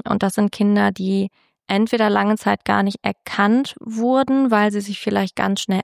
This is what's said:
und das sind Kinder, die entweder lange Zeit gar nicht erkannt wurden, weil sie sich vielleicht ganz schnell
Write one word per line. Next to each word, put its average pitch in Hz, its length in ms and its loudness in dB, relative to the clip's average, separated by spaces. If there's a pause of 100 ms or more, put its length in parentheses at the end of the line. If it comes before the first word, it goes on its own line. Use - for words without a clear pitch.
und 202 160 0
das 190 120 -2
sind 208 180 0
Kinder, 202 380 2
die 196 380 -2 (420)
entweder 214 380 2
lange 208 260 2
Zeit 202 300 -2
gar 202 180 2
nicht 196 180 -2
erkannt 208 800 0
wurden, 262 720 0
weil 208 220 2
sie 208 80 -2
sich 196 180 -8
vielleicht 202 380 -2
ganz 196 240 -2
schnell 190 220 -2